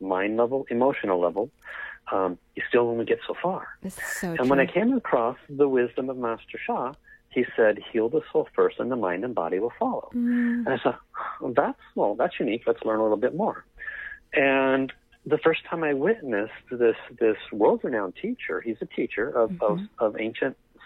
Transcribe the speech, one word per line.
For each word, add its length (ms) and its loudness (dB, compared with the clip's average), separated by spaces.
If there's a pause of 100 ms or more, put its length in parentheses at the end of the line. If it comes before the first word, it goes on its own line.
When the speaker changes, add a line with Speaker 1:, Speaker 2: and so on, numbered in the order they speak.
Speaker 1:
mind 360 -2
level, 320 0
emotional 500 0
level, 320 0 (640)
um, 260 0 (160)
you 140 -8
still 200 4
only 180 -2
get 200 0
so 160 -6
far. 260 -4 (140)
Speaker 2:
This 140 -10
is 80 -10 (160)
so 180 -4
Speaker 1:
And 120 2
when 80 6
Speaker 2:
true. 100 4
Speaker 1:
I 40 -10
came 200 4
across 460 0 (100)
the 200 4
wisdom 420 0
of 80 -8
Master 460 -6
Sha, 280 -2 (380)
he 140 0 (120)
said, 240 4 (120)
"Heal 160 2
the 140 0 (100)
soul 220 0
first, 240 4
and 120 -4
the 60 0
mind 280 -2
and 100 -4
body 240 0
will 200 -2
follow." 360 -2
Speaker 2:
Mm. 520 0
Speaker 1:
And 20 -2
I 100 0
thought, 220 0 (540)
"That's, 260 0 (140)
well, 200 0
that's 240 -2
unique. 280 -2
Let's 180 0
learn 160 0
a 20 4
little 140 4
bit 180 0
more." 300 -2 (680)
And 600 2 (340)
the 120 2
first 300 2
time 140 -4
I 100 0
witnessed 600 0 (180)
this, 260 4 (220)
this 180 4 (160)
world-renowned 720 2
teacher, 380 -6
he's 200 -6
a 60 -6
teacher 420 -4
of, 220 2
Speaker 2:
Mm-hmm. 140 -4 (360)
Speaker 1:
of, 140 2
of 60 -6
ancient 360 -4 (300)